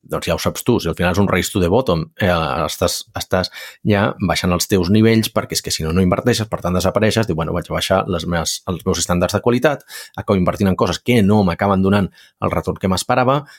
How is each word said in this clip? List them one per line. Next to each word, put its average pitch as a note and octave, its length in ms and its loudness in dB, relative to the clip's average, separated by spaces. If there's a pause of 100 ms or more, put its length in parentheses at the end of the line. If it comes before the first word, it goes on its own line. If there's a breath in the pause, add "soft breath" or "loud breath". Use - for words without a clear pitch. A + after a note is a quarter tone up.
doncs D2+ 240 -6
ja E2 60 0
ho - 60 -6
saps - 200 -4
tu, A#2+ 180 2
si E2+ 120 -4
al D#2+ 60 -4
final F2+ 180 0
és F#2+ 60 2
un F#2+ 60 4
race F2+ 220 0
to G2+ 140 0
the E2+ 80 2
bottom, F2 320 2 (180)
eh, F#2+ 80 2 (360)
estàs, - 340 -2 (180)
estàs F#2 320 -2 (340 loud breath)
ja G#2 200 2 (180)
baixant F2+ 320 0
els - 160 -2
teus F#2 240 2
nivells A2 400 4
perquè - 240 -2
és - 80 -6
que G2 80 -4
si - 100 -6
no, D#2 120 -2
no F#2+ 100 4
inverteixes, A2 460 0
per - 100 -8
tant F2+ 160 -2
desapareixes, G#2 480 0
diu, E2+ 100 -2
«Bueno, D#2+ 200 -4
vaig E2 160 -6
a - 20 -6
baixar F#2 340 0
les E2+ 220 -4
meves, E2+ 300 -4 (100)
els E2+ 160 -6
meus F2 160 -2
estàndards F2 320 0
de G2+ 80 0
qualitat, B2+ 400 0 (340 loud breath)
acabo G2+ 220 0
invertint F#2 320 2
en F2+ 80 0
coses F#2 240 0
que A#2+ 240 2
no G#2+ 180 4
m'acaben F#2+ 380 2
donant F#2+ 300 2 (300 soft breath)
el F#2+ 120 -2
retorn E2+ 240 -4
que F#2+ 140 -2
m'esperava», B2+ 500 0 (180 loud breath)